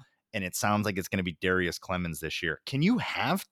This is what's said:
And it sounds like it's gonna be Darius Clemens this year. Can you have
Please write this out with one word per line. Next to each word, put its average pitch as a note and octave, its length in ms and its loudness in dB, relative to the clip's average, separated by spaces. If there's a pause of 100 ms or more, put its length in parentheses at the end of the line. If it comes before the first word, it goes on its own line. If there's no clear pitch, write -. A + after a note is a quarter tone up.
(320)
And G2+ 100 -4
it F2+ 140 -6
sounds G#2 280 2
like G2+ 140 0
it's F2+ 100 -4
gonna G2 140 2
be F2 180 -4
Darius F#2 380 2
Clemens F2+ 420 -4
this D#2 220 -6
year. D#2 240 -2
Can C3+ 160 0
you A3 160 4
have C3+ 540 -2